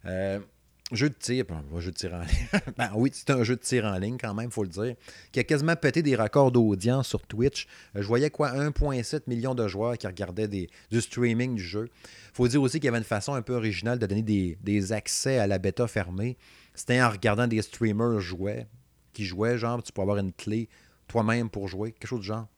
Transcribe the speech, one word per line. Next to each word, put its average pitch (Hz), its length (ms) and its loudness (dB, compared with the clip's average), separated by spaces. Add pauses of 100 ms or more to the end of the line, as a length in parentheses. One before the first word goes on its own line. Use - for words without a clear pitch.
Euh, 98 360 -2 (500)
jeu 123 180 0
de 139 60 -2
tir, 127 340 -2
ben, 80 140 -8 (100)
pas 85 80 -6
jeu 87 100 -6
de 85 60 -14
tir 87 160 -6
en 87 80 -8
ligne. 117 320 0
<laughs> 160 240 -2
Ben 120 180 -2
oui, 123 200 2
c'est - 160 -6
un 127 140 4
jeu 123 120 2
de - 40 -10
tir 123 240 0
en 101 140 0
ligne 110 200 -4
quand 107 160 -6
même, 113 160 -6
faut 113 120 -4
le 95 60 -2
dire, 104 260 -4 (360)
qui 127 100 0
a 120 40 0
quasiment 156 320 2
pété 151 260 2
des 139 140 4
records 123 360 6
d'audience 117 560 4
sur - 180 -4
Twitch. 120 400 0 (300)
Euh, 101 60 -2
je 98 40 -4
voyais 127 240 2
quoi, 147 200 0
un 139 220 -2
point 139 300 0
sept - 240 -4
million 123 280 -2
de 117 140 0
joueurs 107 280 -2
qui 107 100 -8
regardaient 95 420 -4
des, 95 200 -4 (220)
du 113 100 2
streaming 120 540 0
du 104 80 -4
jeu. 101 260 -6 (460)
Faut 123 140 4
dire 139 140 4
aussi 135 160 2
qu'il 143 80 0
y - 20 4
avait 117 100 2
une 110 60 -2
façon 110 300 -2
un 127 80 -2
peu 123 120 -2
originale 110 440 0
de 117 80 0
donner 98 160 0
des, 95 400 2
des 101 300 2
accès 131 460 0
à 104 80 4
la 98 120 2
bêta 98 280 0
fermée. 101 500 -4 (380)
C'était 123 280 2
en 123 80 6
regardant 107 360 2
des 113 140 2
streamers 110 600 0
jouer, 95 460 -6 (460)
qui 101 140 -6
jouaient, 107 320 0
genre, 117 240 -2
tu - 100 -14
peux - 80 -6
avoir 101 160 2
une 98 160 -2
clé 110 380 -4 (380)
toi-même 117 420 2
pour 98 180 -8
jouer, 104 240 -6
quelque - 160 -14
chose 123 120 -4
du 95 60 -12
genre. 110 320 -6